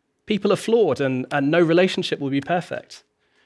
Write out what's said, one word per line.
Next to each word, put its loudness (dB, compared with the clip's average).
People 0
are 2
flawed 2
and, -2
and 0
no 4
relationship 2
will -4
be -2
perfect. -6